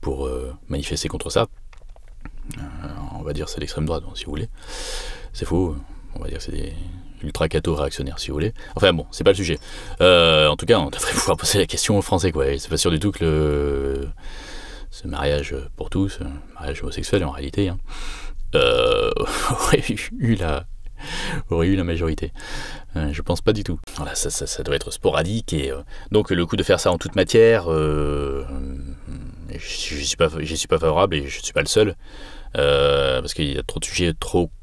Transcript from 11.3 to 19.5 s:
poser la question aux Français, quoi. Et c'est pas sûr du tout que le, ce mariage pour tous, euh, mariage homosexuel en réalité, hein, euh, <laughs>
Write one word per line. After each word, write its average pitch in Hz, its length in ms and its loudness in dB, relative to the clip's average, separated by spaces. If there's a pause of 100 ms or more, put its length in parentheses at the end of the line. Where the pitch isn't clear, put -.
poser - 220 2
la 87 60 6
question - 320 2
aux 98 40 4
Français, 90 300 2
quoi. 71 160 2
Et 69 120 2
c'est - 100 -10
pas 80 80 0
sûr 87 140 4
du 80 80 2
tout 101 120 2
que - 120 -4
le, 71 840 2 (840)
ce - 160 -12
mariage 71 480 -2 (200)
pour - 140 -8
tous, 95 320 0
euh, - 40 -6 (280)
mariage 71 300 -8
homosexuel 82 400 0
en 71 80 -2
réalité, 71 380 -2
hein, 90 80 -4 (760)
euh, 60 560 4 (200)
<laughs> - 200 -2